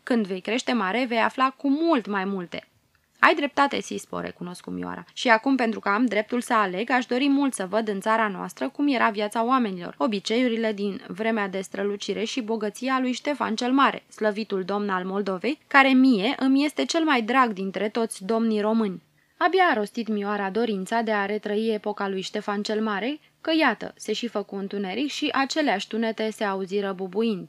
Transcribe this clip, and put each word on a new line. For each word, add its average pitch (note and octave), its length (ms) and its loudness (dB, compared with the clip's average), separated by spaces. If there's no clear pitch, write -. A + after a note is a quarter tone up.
Când A3+ 240 0
vei F#3 140 -6
crește B3 320 -2
mare, A3 340 0
vei A3+ 120 0
afla C4 380 2
cu C#4 120 0
mult D4+ 380 2
mai G3 180 -2
multe.” F#3 420 -6
„Ai D#4+ 160 6
dreptate, C#4 460 0
Sispo”, F#3+ 380 -8
recunosc F3 420 -10
cu - 80 -14
Mioara. F3+ 440 -8
„Și - 160 0
acum, A#3 260 4
pentru A3+ 240 0
că G3+ 100 -4
am A3 160 2
dreptul A3 360 -2
să - 120 -4
aleg, G3+ 360 0
aș B3+ 160 2
dori B3+ 220 0
mult C#4 260 2
să F#3+ 160 -6
văd G#3+ 180 0
în G3 120 -2
țara A3 280 2
noastră F#3 420 -6
cum C#4+ 180 -2
era A#3 220 4
viața G#3+ 360 -2
oamenilor, G#3 520 0
obiceiurile A3+ 760 0
din G3 340 -4
vremea G#3+ 400 -2
de F#3+ 140 -6
strălucire G3+ 600 -4
și A#3 180 -4
bogăția A3+ 580 -2
lui B3+ 120 0
Ștefan A#3 440 -2
cel B3 160 -2
Mare, C4 380 4
slăvitul G#3 540 -2
domn G3+ 260 -2
al F#3 160 -2
Moldovei, G3 640 -2
care C4+ 220 6
mie B3+ 500 6
îmi C4+ 260 4
este C#4 200 -2
cel E4 180 0
mai C#4 180 4
drag A#3+ 300 4
dintre F#3+ 380 -4
toți A3 360 -4
domnii A3 360 2
români.” G#3+ 440 0
Abia F4+ 340 4
a - 20 4
rostit G#3+ 340 -2
Mioara G3+ 420 -2
dorința G#3+ 520 0
de A3 100 0
a G#3 140 2
retrăi G#3+ 480 0
epoca G#3 340 -2
lui F#3+ 140 -4
Ștefan G#3 400 -4
cel G#3+ 200 -2
Mare, A3 380 -2
că, D#4+ 180 -2
iată, B3+ 360 2
se - 180 -4
și A#3 140 -4
făcu G3+ 280 -6
întuneric G3+ 540 -4
și D4 220 -4
aceleași C4+ 560 0
tunete A3 440 -2
se A3 120 -6
auziră G3 520 -2
bubuind. F#3+ 540 -2